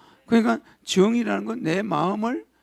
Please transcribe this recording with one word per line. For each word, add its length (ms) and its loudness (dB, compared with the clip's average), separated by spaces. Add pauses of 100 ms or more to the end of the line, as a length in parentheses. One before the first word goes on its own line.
(260)
그러니까 340 2 (240)
정이라는 600 2
건 180 -8
내 200 -2
마음을 640 -2 (160)